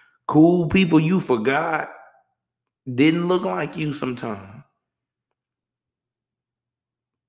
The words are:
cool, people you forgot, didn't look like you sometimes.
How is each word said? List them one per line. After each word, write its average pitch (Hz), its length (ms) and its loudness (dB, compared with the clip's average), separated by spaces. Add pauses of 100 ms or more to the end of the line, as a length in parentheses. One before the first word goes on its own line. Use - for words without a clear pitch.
(280)
cool, 170 420 4
people 170 300 4
you 170 200 0
forgot, 156 720 -2 (1040)
didn't 160 340 2
look 180 160 0
like 175 340 -6
you 151 160 -4
sometimes. 117 680 -10 (2750)